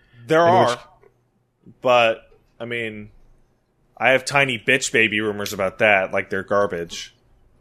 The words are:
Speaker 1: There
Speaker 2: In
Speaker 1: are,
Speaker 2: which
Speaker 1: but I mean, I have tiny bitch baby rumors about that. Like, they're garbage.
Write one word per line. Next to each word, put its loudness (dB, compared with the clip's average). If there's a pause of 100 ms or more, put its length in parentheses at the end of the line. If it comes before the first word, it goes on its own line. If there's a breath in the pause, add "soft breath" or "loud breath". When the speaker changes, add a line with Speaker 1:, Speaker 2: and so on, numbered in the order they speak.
(260 soft breath)
Speaker 1:
There 2
Speaker 2:
In 4
Speaker 1:
are, 4
Speaker 2:
which -4 (1040)
Speaker 1:
but 2 (420)
I -12
mean, -10 (840)
I 2
have 2
tiny 0
bitch -2
baby 2
rumors -6
about -4
that. 2
Like, -4
they're -4
garbage. -4 (460)